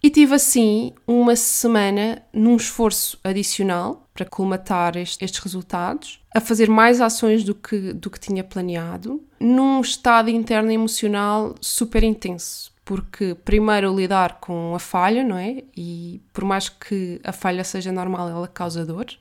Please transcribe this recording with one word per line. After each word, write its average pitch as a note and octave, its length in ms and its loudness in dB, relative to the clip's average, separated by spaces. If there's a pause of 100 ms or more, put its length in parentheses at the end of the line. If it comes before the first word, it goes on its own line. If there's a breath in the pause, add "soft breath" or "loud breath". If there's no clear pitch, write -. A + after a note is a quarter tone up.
E D4 80 6
tive D4 260 8
assim A#3 580 2 (120)
uma A#3+ 300 4
semana G#3+ 960 0
num A3+ 240 4
esforço - 680 -2
adicional F#3+ 920 -2
para F#3 120 -8
colmatar F#3 720 -2
est-, F3 260 -8
estes F#3+ 200 -8
resultados, F#3 800 -8 (120)
a A3+ 60 2
fazer A3 300 2
mais A#3 320 6
ações A3 420 2
do G3+ 100 -2
que, G3 400 -6
do F#3 160 -10
que - 100 -16
tinha F#3+ 240 -6
planeado, F3+ 800 -8 (180)
num C4 420 4
estado A#3 480 4
interno A3 420 0
emocional G#3+ 880 0
super A3+ 440 0
intenso, F#3+ 680 -4 (140)
porque F#3+ 580 -6
primeiro G#3 500 2
lidar F#3 460 0
com E3+ 340 -6
a F3 60 -4
falha, G3+ 440 0
não G#3 140 -2
é? A3+ 260 -6 (120)
E E3+ 460 -12 (100)
por F#3+ 140 -6
mais G3 240 -2
que F#3 540 -6
a F#3 100 -8
falha F#3 300 -4
seja F#3 280 -6
normal, F3+ 380 -4
ela F3 180 -8
causa E3+ 380 -8
dor E3+ 200 -8 (160)